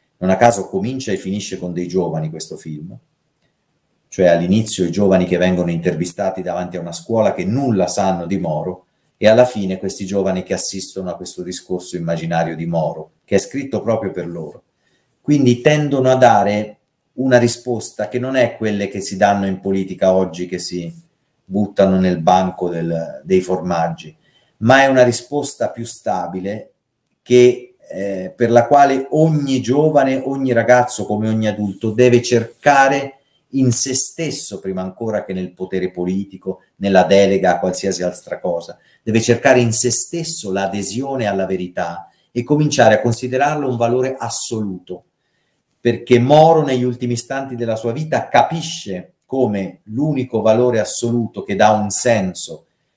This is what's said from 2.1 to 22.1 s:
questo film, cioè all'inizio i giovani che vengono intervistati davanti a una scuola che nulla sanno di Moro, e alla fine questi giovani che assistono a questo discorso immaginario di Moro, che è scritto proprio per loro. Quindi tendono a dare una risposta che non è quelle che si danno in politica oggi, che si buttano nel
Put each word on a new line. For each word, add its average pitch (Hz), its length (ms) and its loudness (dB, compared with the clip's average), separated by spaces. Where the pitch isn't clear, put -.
questo 80 260 -6
film, 78 420 -12
cioè 92 200 2
all'inizio 90 580 2
i 82 60 -2
giovani 95 340 2
che 87 100 0
vengono 87 360 0
intervistati 87 680 -2
davanti 87 360 -6
a - 20 -6
una 85 140 -10
scuola 110 400 0
che 95 100 -6
nulla 107 440 0
sanno 92 380 -2
di 95 120 -4
Moro, 87 480 -6
e 107 100 2
alla 113 160 6
fine 98 340 -2
questi 98 280 -4
giovani 92 380 -2
che - 100 -4
assistono 92 560 -2
a 82 80 -8
questo 90 260 -6
discorso 90 540 -6
immaginario 82 580 -4
di 80 100 -8
Moro, 80 460 -6
che 104 100 -4
è 95 40 4
scritto 92 420 -6
proprio 107 300 -4
per 87 180 -10
loro. 80 340 -14
Quindi 127 400 2
tendono 139 500 2
a 131 60 4
dare 104 640 2
una 127 240 2
risposta 117 720 0
che 123 120 -6
non 131 180 -4
è 117 180 2
quelle 101 320 -2
che 95 140 -6
si 95 160 -4
danno 101 280 4
in 95 140 -4
politica 95 540 0
oggi, 90 320 0
che 90 140 -8
si 85 340 -6
buttano 95 560 2
nel 90 200 2